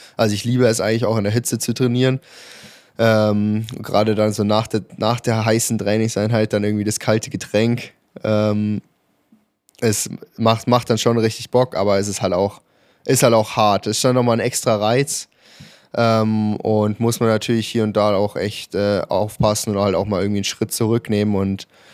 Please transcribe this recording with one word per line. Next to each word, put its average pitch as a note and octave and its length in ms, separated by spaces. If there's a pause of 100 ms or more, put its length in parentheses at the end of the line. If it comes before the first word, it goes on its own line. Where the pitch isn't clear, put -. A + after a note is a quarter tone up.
(160)
Also G#2+ 180
ich G2 100
liebe B2 220
es G#2+ 140
eigentlich A2+ 240
auch A2+ 120
in G#2 80
der G#2 80
Hitze A#2 260
zu A#2 160
trainieren. B2+ 460 (760)
Ähm, G#2+ 680 (160)
gerade G#2+ 320
dann G#2+ 180
so G#2+ 120
nach G#2+ 240
der, G#2+ 140 (140)
nach A#2 220
der A2+ 260
heißen A2+ 340
Trainingseinheit G#2+ 760
dann G#2 100
irgendwie G#2 220
das G#2+ 160
kalte A2 300
Getränk. A#2 640 (280)
Ähm, G#2 580 (1000)
es A2 280 (280)
macht, A2+ 320
macht A#2+ 220
dann A2 80
schon A#2 200
richtig A2 320
Bock, B2 260
aber G2 220
es G2+ 100
ist G2+ 140
halt F#2 100
auch, G2 280 (440)
ist - 180
halt A#2 120
auch A2 220
hart. G#2 300
Ist G#2+ 140
schon B2+ 140
nochmal A#2+ 220
ein A#2 100
extra B2 300
Reiz. A#2+ 520 (680)
Ähm, A2 600
und G#2+ 440
muss A#2 200
man A#2 80
natürlich A2 400
hier A2 160
und G#2+ 120
da G#2 200
auch G2+ 200
echt, - 380
äh, G2+ 340
aufpassen G#2+ 640
oder G2 140
halt G2 100
auch F#2+ 120
mal G2 160
irgendwie G2+ 160
einen G2 60
Schritt - 280
zurücknehmen. G#2+ 640
Und, G2 320 (260)